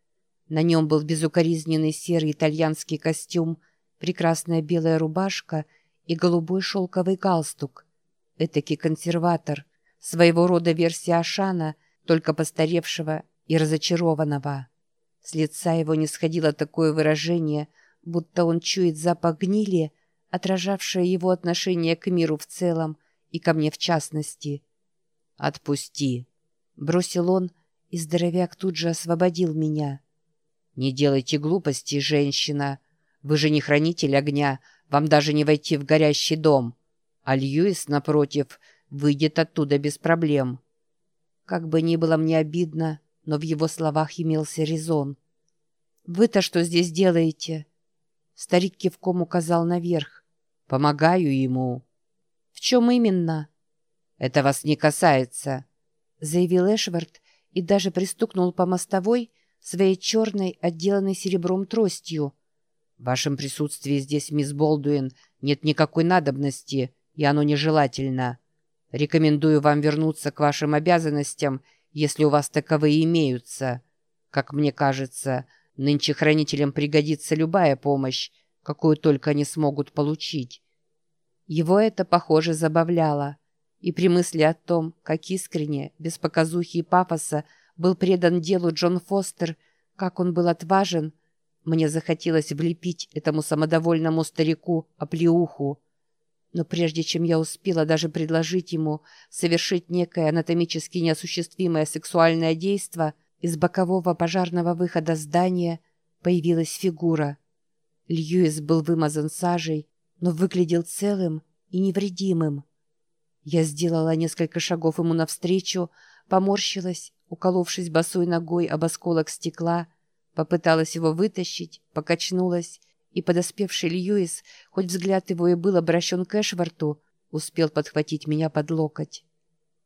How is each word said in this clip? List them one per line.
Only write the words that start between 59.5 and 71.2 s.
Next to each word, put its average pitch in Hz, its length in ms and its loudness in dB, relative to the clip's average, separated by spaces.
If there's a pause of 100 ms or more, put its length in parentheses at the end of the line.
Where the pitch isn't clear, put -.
своей 190 380 2
чёрной, 202 640 -2
отделанной 190 520 0
серебром 185 520 -2
тростью. 165 680 -2 (640)
«В 120 60 -20
вашем 127 340 -2
присутствии 143 640 -4
здесь, 139 320 -4
мисс 147 220 -2
Болдуин, 147 580 0 (300)
нет 139 220 -2
никакой 156 400 2
надобности, 139 880 0 (220)
и 151 100 -6
оно 147 180 4
нежелательно. 135 960 0 (520)
Рекомендую 151 680 4
вам 147 200 4
вернуться 151 500 0
к - 80 -8
вашим 147 340 0
обязанностям, 151 880 0 (300)